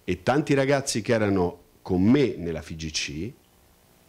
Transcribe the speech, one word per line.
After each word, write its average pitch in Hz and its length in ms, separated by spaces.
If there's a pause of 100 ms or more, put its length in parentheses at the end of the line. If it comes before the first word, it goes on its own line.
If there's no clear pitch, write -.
e - 200
tanti 143 320
ragazzi 135 480
che 120 100
erano 98 460 (240)
con 90 180
me 117 360
nella 82 260
F - 80
I 82 40
G 80 140
C 76 420 (760)